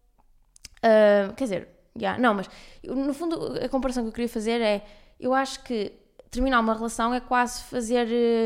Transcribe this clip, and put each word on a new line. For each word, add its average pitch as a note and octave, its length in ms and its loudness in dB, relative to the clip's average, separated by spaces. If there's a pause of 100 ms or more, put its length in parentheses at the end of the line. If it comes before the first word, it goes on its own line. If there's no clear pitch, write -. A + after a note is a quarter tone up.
(840)
ah, G#3 520 6
quer C4+ 100 -4
dizer, G3 240 -6 (260)
já, F#3+ 220 -4
não, A#3 160 4
mas F#3+ 160 -4 (340)
eu, - 120 -8
no C4+ 180 -2
fundo E4 500 -4
a B3+ 60 -4
comparação B3+ 340 -2
que A3 60 -4
eu A3 40 -10
queria A#3+ 160 -4
fazer A#3 320 -2
é, G#3 220 0 (360)
eu B3+ 140 -2
acho C4+ 300 -2
que A3 300 -4 (380)
terminar B3+ 280 0
uma A3 140 2
relação A#3 400 -2
é B3 60 -2
quase B3 440 -2
fazer, A#3+ 440 -2 (380)